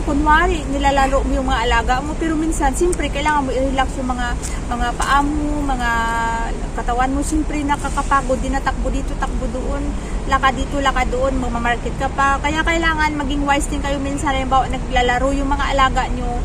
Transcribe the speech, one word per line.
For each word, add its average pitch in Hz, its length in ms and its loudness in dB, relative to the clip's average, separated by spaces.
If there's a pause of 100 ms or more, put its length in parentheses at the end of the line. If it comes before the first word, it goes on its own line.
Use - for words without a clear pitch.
Kunwari, 302 640 2
nilalaro 277 560 2
mo 262 60 0
yung 269 180 0
mga 254 220 0
alaga 247 340 2
mo. 302 160 -4
Pero 330 160 0
minsan, 311 400 0
siyempre, 349 320 2
kailangan 294 400 0
mo - 60 -2
i-relax 262 420 0
yung 254 160 -2
mga, 247 220 -2 (340)
mga 240 200 -2 (100)
paa 285 260 4
mo, 294 380 0
mga 247 280 0 (840)
katawan 247 420 0
mo. 285 60 0
Siyempre, 302 420 0
nakakapagod 269 800 0
din 262 80 0
na 269 80 0
takbo 254 300 -2
dito, 269 260 -2
takbo 269 300 -2 (100)
doon. 277 320 -2 (380)
Laka 269 260 2
dito, 277 300 -2
laka 254 240 2
doon. 262 320 0
Magmamarket 233 580 -2
ka 269 160 -2
pa. 277 300 2
Kaya 311 240 0
kailangan 330 480 2
maging 285 320 -2
wise 285 240 2
din 294 100 -2
kayo 277 220 0
minsan. 277 320 -2
Halimbawa, 262 340 2
naglalaro 254 640 0
yung 269 160 0
mga 277 300 0
alaga 254 340 2
nyo. 247 320 -2